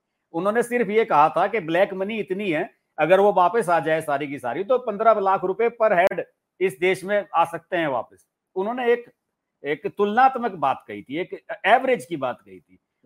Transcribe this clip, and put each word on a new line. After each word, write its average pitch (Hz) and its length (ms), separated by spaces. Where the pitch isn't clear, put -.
उन्होंने 208 300
सिर्फ 240 260
ये 214 160
कहा 160 240
था 165 180
कि 214 120
ब्लैक 175 340
मनी 196 260
इतनी 190 320
है, 160 220
अगर 170 200
वो 202 140
वापस 175 360
आ 170 100
जाए 156 220
सारी 147 260
की 139 120
सारी, 123 240
तो 254 140
पन्द्रह 220 420
लाख 190 240
रुपए 190 260
per 214 100
head 180 300
इस 185 200
देश 185 240
में 202 320
आ 165 100
सकते 170 320
हैं 165 100
वापस। 113 400
उन्होंने 233 380
एक, 240 180
एक 147 220
तुलनात्मक 233 640
बात 139 360
कही 104 140
थी, 135 160
एक 185 280
average 240 400
की 170 120
बात 131 240
कही 95 180
थी, - 200